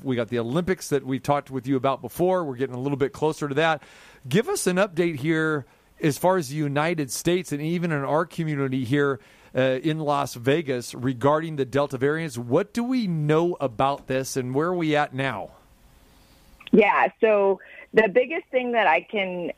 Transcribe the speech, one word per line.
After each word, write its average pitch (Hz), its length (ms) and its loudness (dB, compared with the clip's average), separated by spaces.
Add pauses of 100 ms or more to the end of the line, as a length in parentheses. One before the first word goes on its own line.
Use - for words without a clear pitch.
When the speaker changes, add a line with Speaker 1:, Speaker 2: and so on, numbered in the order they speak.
Speaker 1:
We 131 140 -2
got 117 140 -2
the 120 100 -2
Olympics 156 500 -2
that 135 160 0
we 131 140 -2
talked 143 320 -2
with 127 160 -6
you 143 80 2
about 131 260 0
before. 180 440 0
We're 131 100 -6
getting 123 200 -4
a 123 40 -6
little 139 180 -2
bit 131 140 0
closer 151 380 -2
to 135 60 -4
that. 160 280 0 (440)
Give 208 200 4
us 403 180 -2
an 180 120 2
update 175 400 0
here 156 480 0 (360)
as 151 160 2
far 185 180 2
as 143 140 -2
the 143 60 -8
United 147 560 -2
States 170 420 0
and 143 80 -4
even 170 320 -2
in 139 100 -2
our 147 220 2
community 139 580 -2
here, 139 380 2 (340)
uh, 131 280 2
in 156 160 0
Las 143 340 0
Vegas 131 600 -2
regarding 139 640 0
the 135 80 -2
Delta 135 340 -2
variants. 147 400 -2
What 120 360 0
do 233 100 0
we 247 240 -2
know 160 540 2
about 135 460 -2
this, 131 280 -2
and 127 180 -4
where 151 140 0
are 185 60 0
we 156 240 0
at 147 160 0
now? 123 380 -6 (1200)
Speaker 2:
Yeah, 185 380 6 (120)
so 202 400 2 (320)
the 220 160 4
biggest 269 380 0
thing 247 260 -2
that 214 140 2
I 165 140 4
can, 180 560 -6